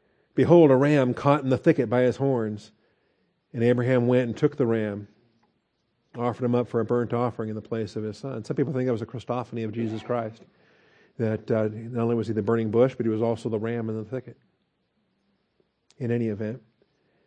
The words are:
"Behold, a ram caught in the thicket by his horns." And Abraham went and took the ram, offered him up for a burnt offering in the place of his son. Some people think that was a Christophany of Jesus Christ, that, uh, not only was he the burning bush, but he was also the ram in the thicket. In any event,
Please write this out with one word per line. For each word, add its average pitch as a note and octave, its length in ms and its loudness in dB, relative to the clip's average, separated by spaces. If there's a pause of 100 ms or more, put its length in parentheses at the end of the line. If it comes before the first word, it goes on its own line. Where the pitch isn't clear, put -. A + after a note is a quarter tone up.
(340)
"Behold, D#3 360 8
a C3 60 6
ram C3+ 360 4
caught C#3+ 300 2
in C3 80 -2
the B2+ 80 2
thicket C#3 320 2
by B2 120 4
his B2 140 2
horns." A2+ 540 -4 (840)
And A#2 120 -2
Abraham B2 420 2
went B2 220 2
and A2+ 80 -6
took D3 200 0
the C3 100 0
ram, G#2+ 420 -2 (1080)
offered A#2+ 280 -2
him A#2+ 100 2
up B2 140 2
for A#2 120 -2
a A2+ 40 0
burnt A#2+ 280 -2
offering A#2 360 -2
in G#2+ 80 -8
the G#2 60 -10
place A2 340 -8
of G#2+ 80 -6
his G#2+ 140 -10
son. B2+ 260 -10
Some - 120 -6
people B2 160 -2
think B2+ 140 -2
that B2+ 60 0
was A2 100 -4
a A2+ 40 -8
Christophany A#2+ 580 -8
of A2 80 -6
Jesus A2 300 -6
Christ, A#2 400 -6 (760)
that, A2 320 -4
uh, A2 220 0
not A#2 300 -8
only A#2 120 0
was A2 120 -2
he A2 80 -4
the G#2+ 80 -2
burning A2+ 280 0
bush, B2 240 4
but A2+ 120 -4
he A2 40 0
was G#2+ 120 -2
also A#2 260 -2
the A2 100 -2
ram A2+ 300 -6
in A2 80 -6
the A2 80 -8
thicket. A#2+ 320 -12 (1600)
In A#2+ 120 -4
any A#2 180 -2
event, G#2+ 340 -8 (640)